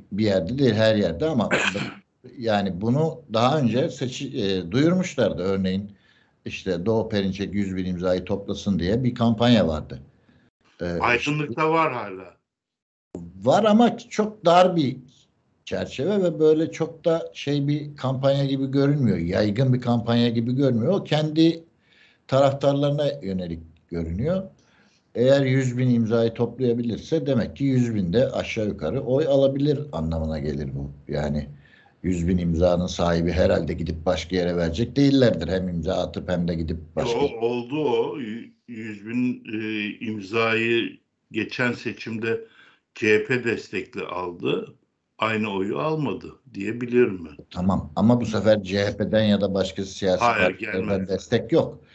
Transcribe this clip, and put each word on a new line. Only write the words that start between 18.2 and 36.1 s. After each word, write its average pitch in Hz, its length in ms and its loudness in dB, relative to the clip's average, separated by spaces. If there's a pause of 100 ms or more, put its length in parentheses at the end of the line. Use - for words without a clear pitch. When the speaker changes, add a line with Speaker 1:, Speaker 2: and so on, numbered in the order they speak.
Speaker 1:
gibi 135 260 -2
görünmüyor. 139 460 4
Yaygın 98 560 2
bir 123 80 0
kampanya 120 480 2
gibi 120 260 -2
görünmüyor. 131 380 2
O 202 100 0
kendi 156 600 2 (640)
taraftarlarına 143 800 2 (160)
yönelik 90 360 -4 (300)
görünüyor. 95 540 -2 (720)
Eğer 135 300 4
yüz 131 320 0
bin 127 120 2
imzayı 113 440 2
toplayabilirse 120 920 -2
demek 123 300 0
ki - 80 -4
yüz 127 320 2
bin 90 180 0
de 117 180 2
aşağı 107 360 -4
yukarı 92 340 -4
oy 131 260 0
alabilir 139 520 2 (120)
anlamına 80 480 -4
gelir 71 360 -6
bu. 71 160 -8 (160)
Yani 73 420 -4 (540)
yüz 87 240 -2
bin 92 100 2
imzanın 87 500 2
sahibi 87 440 0
herhalde 87 420 2
gidip 82 320 -6
başka 87 300 -2
yere 87 200 0
verecek 85 400 -2
değillerdir. 135 520 4
Hem 92 220 -2
imza 85 240 -4
atıp 87 360 -4